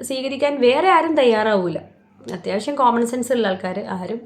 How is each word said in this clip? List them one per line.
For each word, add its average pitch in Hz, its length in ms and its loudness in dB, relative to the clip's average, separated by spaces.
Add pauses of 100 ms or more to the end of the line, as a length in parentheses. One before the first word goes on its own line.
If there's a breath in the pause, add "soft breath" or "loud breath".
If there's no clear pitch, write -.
സ്വീകരിക്കാൻ 269 600 -4
വേറെ 277 280 4
ആരും 320 260 4
തയ്യാറാവൂല. 214 640 2 (540)
അത്യാവശ്യം 196 420 -6
കോമൺ 233 320 2
സെൻസ് 247 260 -4
ഉള്ള 233 140 2
ആൾക്കാർ 185 320 -4
ആരും 190 460 -8